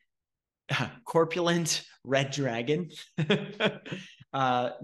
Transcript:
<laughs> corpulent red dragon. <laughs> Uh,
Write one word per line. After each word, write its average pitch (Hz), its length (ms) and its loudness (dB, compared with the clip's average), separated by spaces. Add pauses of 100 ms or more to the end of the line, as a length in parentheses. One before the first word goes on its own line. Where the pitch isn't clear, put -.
(680)
<laughs> - 360 -4
corpulent 170 760 2 (220)
red 135 260 2
dragon. 139 580 -2 (280)
<laughs> 156 120 2 (1040)
Uh, 127 380 2 (120)